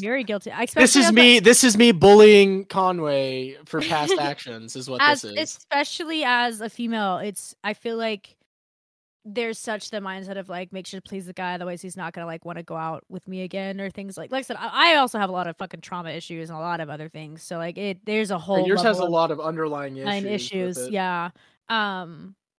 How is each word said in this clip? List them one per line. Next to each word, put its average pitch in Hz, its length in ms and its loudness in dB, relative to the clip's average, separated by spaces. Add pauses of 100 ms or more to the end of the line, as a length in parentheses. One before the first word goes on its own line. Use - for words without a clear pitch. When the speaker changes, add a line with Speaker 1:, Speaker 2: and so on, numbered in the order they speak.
Speaker 1:
very 233 240 -4
guilty. 202 280 -8
I, 208 100 -6 (140)
Speaker 2:
This 247 180 6
Speaker 1:
especially - 20 6
Speaker 2:
is 226 140 6
Speaker 1:
as 220 60 4
a 247 80 10
Speaker 2:
me, 240 160 10
this 233 240 8
is 214 120 4
me 233 160 8
bullying 196 760 10
Conway 139 880 -2 (100)
for 156 160 -4
past 311 360 -2
Speaker 1:
<laughs> - 0 -
Speaker 2:
actions 120 580 -8
is 131 120 -12
what 127 120 -4
Speaker 1:
As, 285 220 2
Speaker 2:
this - 20 -12
is. - 360 -8
Speaker 1:
especially 311 640 -4
as 240 360 -2
a 220 100 -10
female, 220 480 -4
it's, - 360 -12 (100)
I 208 100 -6
feel 233 220 -10
like 220 400 -8 (880)
there's 226 340 -8
such 214 320 -10
the 214 80 -8
mindset 190 400 -12
of, 190 100 -12
like, 180 240 -12
make 185 140 -12
sure 190 140 -14
to - 80 -20
please 190 180 -12
the 180 80 -16
guy, 180 200 -8
otherwise 175 280 -10
he's 185 140 -16
not 170 180 -10
gonna, 170 120 -12
like, 165 180 -12
wanna 170 180 -12
go 165 140 -12
out 160 320 -8
with 185 200 -16
me 185 140 -10
again 190 380 -10
or 196 100 -8
things 196 280 -14
like, 139 140 -14
like 262 80 -4
I - 20 -8
said, 233 160 -12
I, 285 340 2
I 311 40 4
also 254 220 2
have 190 120 -2
a - 20 -10
lot 180 140 -6
of 165 120 -10
fucking 175 240 -14
trauma 175 280 -12
issues 165 400 -12
and 160 80 -14
a - 40 -10
lot 170 180 -6
of 151 100 -10
other 151 180 -12
things. 156 340 -18
So, 170 160 -10
like, 170 200 -8
it, 190 280 -8
there's 214 240 -2
a 185 80 -4 (140)
Speaker 2:
Yeah, 190 80 4
Speaker 1:
whole - 20 2
Speaker 2:
yours 185 200 2
has 214 160 2
a 185 60 -2
Speaker 1:
level 175 40 0
of 170 40 -2
Speaker 2:
lot 165 180 2
of 151 100 -6
underlying 151 640 -6
Speaker 1:
line 202 220 -4
Speaker 2:
issues 202 320 -6
with 180 180 -6
Speaker 1:
issues, 254 120 -8
Speaker 2:
it. - 20 -10
Speaker 1:
yeah. 180 400 -4 (380)
Um, 185 640 -6 (260)